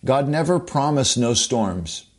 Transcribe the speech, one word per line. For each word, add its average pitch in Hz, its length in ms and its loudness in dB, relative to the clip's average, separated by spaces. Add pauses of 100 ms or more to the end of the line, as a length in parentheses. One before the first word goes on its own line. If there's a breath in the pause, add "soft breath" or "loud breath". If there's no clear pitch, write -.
God 135 240 2
never 160 320 2
promised 143 580 0
no 120 160 2
storms. 92 680 -2 (140)